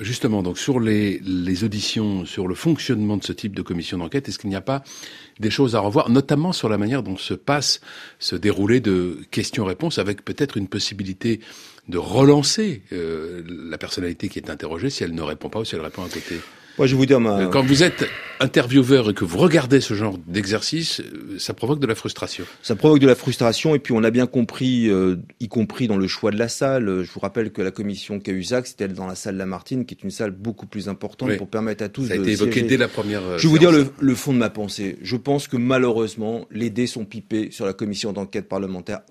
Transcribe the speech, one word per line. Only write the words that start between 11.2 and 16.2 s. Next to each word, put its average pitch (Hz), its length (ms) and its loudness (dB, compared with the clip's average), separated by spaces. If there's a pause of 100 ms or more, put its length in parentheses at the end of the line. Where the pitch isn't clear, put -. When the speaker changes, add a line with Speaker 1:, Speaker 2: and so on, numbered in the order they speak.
Speaker 1:
de 90 80 -4
relancer, 139 840 6 (100)
euh, 82 480 -6 (300)
la 76 80 -10
personnalité 87 500 -6
qui - 100 -8
est 78 120 -10
interrogée 82 400 -6
si - 120 -6
elle 85 120 -6
ne 80 80 -6
répond - 260 -8
pas - 120 -6
ou 90 40 -4
si - 120 -8
elle 80 40 -6
répond 78 220 -10
à 87 80 -10
côté ? 85 240 -10 (420)